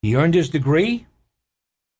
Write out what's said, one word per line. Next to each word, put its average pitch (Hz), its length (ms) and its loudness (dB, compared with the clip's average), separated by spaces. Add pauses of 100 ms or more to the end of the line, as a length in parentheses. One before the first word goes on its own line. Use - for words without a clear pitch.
he 107 120 -2
earned 160 200 2
his 170 160 0
degree, 160 560 -2 (920)